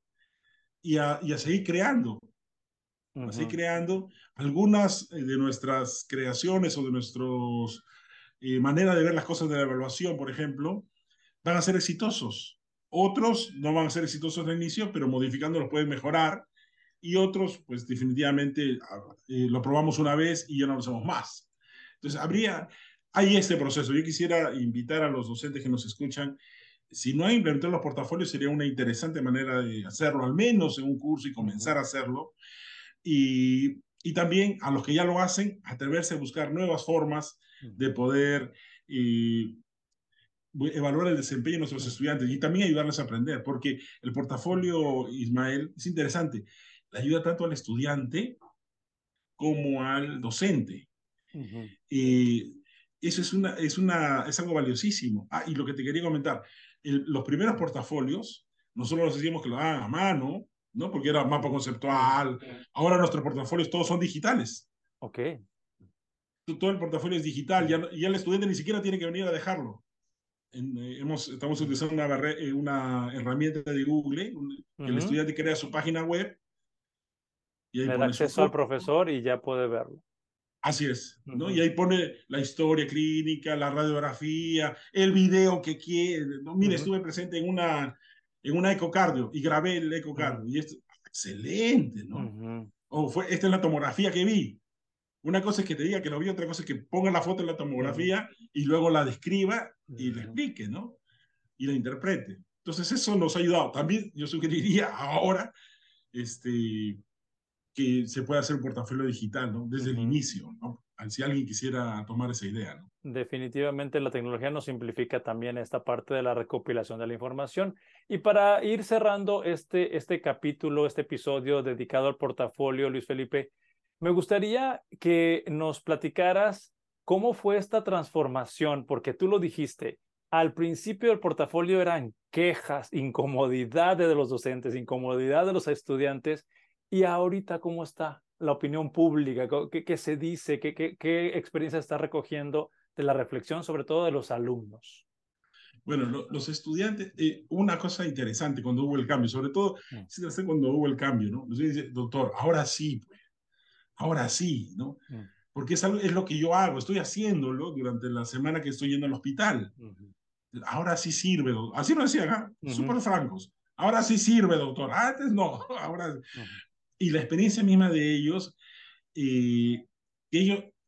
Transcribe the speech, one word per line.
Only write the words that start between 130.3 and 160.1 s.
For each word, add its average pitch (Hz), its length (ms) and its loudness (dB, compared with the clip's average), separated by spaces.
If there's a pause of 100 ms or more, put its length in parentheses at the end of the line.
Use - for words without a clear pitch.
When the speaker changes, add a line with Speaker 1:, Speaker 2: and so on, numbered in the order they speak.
Speaker 2:
al 165 220 4
principio 196 580 0
el 214 80 2
portafolio 175 640 0
eran 160 320 0 (180)
quejas, 156 600 0
incomodidades 135 1160 2
de 156 80 6
los 139 140 2
docentes, 127 460 -4
incomodidad 127 680 0
de 190 80 0
los 180 140 0
estudiantes, 139 800 -2 (440)
y 190 140 4
ahorita, 180 560 0
¿cómo 170 240 -6
está 151 380 -8 (180)
la 151 140 0
opinión 147 400 -2
pública? 147 540 4
Co-, 143 220 0
¿qué, 170 140 -6
qué 165 140 -2
se 151 180 -4
dice? 151 440 -4
¿Qué, 147 160 -4
qué, 160 220 -4
qué 170 400 0
experiencia 156 420 -4
está 147 180 -4
recogiendo 151 720 -4 (260)
de 151 80 -4
la 139 100 2
reflexión, 135 500 -4
sobre 156 200 -4
todo 165 220 0
de 165 60 2
los 139 200 -4
alumnos? 120 760 -6 (800)
Speaker 1:
Bueno, 139 220 0
lo, 131 240 -6
los 147 200 -6
estudiantes, 190 680 -4
eh, 160 320 0
una 180 280 2
cosa 185 280 -4
interesante 135 560 -2
cuando 127 220 0
hubo 143 120 0
el 127 120 0
cambio, 127 200 2
sobre 135 220 -2
todo, 190 260 2 (160)
Speaker 2:
Mm. 104 160 -12
Speaker 1:
sí, - 140 -14
no 170 80 -4
sé 190 160 -4
cuando 156 240 2
hubo 147 180 4
el 131 80 2
cambio, 117 340 0
¿no? 120 100 -4 (100)
Los 120 100 -4
estudiantes 151 160 0
dicen, 127 180 -6
"Doctor, 123 440 -2
ahora 151 280 2
sí, 143 400 -4
pues, - 140 -20 (800)
ahora 151 320 0
sí", 120 480 -2
¿no? 135 200 -8 (120)
Speaker 2:
Mm. 117 120 -12 (300)
Speaker 1:
Porque 135 220 -4
es 170 100 0
algo, 202 140 2
es 190 160 2
lo 185 100 2
que 156 140 -4
yo 165 180 2
hago, 185 220 4
estoy 185 220 -2
haciéndolo 165 720 -2
durante 123 380 -4
la 120 160 -4
semana 147 360 -4
que 143 80 -6
estoy 139 220 -4
yendo 143 160 0
al 135 60 0
hospital. 139 640 -2
Speaker 2:
Ujú. 101 360 -20 (520)